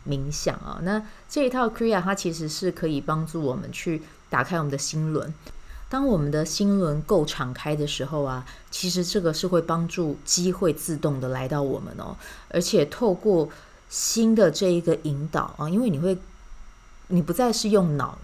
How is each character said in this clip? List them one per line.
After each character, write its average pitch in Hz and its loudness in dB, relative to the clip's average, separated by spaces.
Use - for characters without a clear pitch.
冥 139 -2
想 - -2
啊。 - -10
那 214 0
这 294 0
一 254 2
套 247 2
Kriya 226 2
它 190 0
其 180 -2
实 156 -6
是 175 -2
可 175 -4
以 143 0
帮 160 -2
助 160 -6
我 123 0
们 101 -6
去 156 -4
打 127 2
开 175 -2
我 160 0
们 147 -2
的 139 -4
心 156 -2
轮。 156 -4
当 269 0
我 226 4
们 143 0
的 151 0
心 202 2
轮 156 2
够 185 4
敞 135 -4
开 151 -4
的 147 -2
时 147 -6
候 147 -2
啊， 127 -4
其 - -4
实 180 0
这 190 0
个 160 2
是 185 -2
会 175 4
帮 170 0
助 160 -2
机 175 2
会 180 2
自 156 -4
动 139 0
的 131 -4
来 131 -4
到 143 0
我 135 0
们 - -10
哦。 - -10
而 - 0
且 175 4
透 202 2
过 175 4
心 226 2
的 202 8
这 185 2
一 175 4
个 170 2
引 147 -2
导 - -2
啊， 151 -4
因 185 2
为 240 2
你 139 0
会， 180 2
你 180 4
不 156 0
再 240 2
是 214 0
用 180 4
脑 - -4